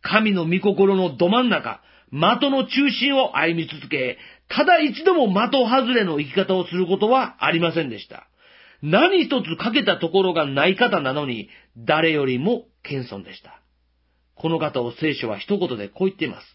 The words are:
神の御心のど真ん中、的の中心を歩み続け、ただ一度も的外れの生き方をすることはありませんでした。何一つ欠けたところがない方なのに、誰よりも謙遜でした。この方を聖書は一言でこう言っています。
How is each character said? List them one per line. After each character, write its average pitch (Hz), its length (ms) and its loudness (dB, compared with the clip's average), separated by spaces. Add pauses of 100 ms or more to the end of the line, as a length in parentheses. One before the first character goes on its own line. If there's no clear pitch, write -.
神 214 320 0
の 175 140 -2
御 180 140 0
心 196 360 2
の 175 200 -2
ど 175 120 2
真 233 140 2
ん 247 80 0
中、 123 320 -4 (280)
的 226 400 2
の 269 160 0
中 277 240 0
心 277 260 -2
を 262 200 0
歩 165 240 0
み 160 80 -6
続 151 200 -16
け、 131 280 -4 (320)
た 294 160 0
だ 349 140 6
一 302 260 -2
度 370 100 4
も 285 120 4
的 233 420 2
外 254 240 2
れ 226 120 2
の 160 160 -2
生 139 100 -6
き - 40 -16
方 190 200 0
を 180 120 -2
す - 80 -12
る 180 120 2
こ 185 100 0
と 202 120 0
は 254 360 0
あ 147 60 4
り 165 100 2
ま 165 140 0
せ 160 80 0
ん 135 80 -6
で 107 80 -10
し - 100 -18
た。 - 180 -20 (560)
何 285 420 4
一 247 180 -2
つ 160 140 -8
欠 226 240 -4
け - 40 -4
た 185 140 2
と 170 120 -2
こ 190 120 2
ろ 185 100 0
が 156 140 0
な 139 200 2
い 190 100 2
方 202 240 2
な 135 120 -2
の 147 140 -4
に、 113 240 -8 (260)
誰 156 360 0
よ 147 120 0
り 131 140 0
も 202 280 -2 (160)
謙 127 340 -8
遜 98 60 -14
で - 120 -18
し - 80 -20
た。 - 180 -20 (760)
こ 160 120 -6
の 165 100 0
方 143 240 -4
を 120 100 -6
聖 156 220 -4
書 123 140 -6
は 101 100 -6
一 202 200 -4
言 127 180 -4
で 101 120 -10
こ - 180 -4
う - 20 2
言 190 60 -4
っ - 20 -20
て 165 100 -4
い - 20 -6
ま 87 120 -12
す。 - 140 -20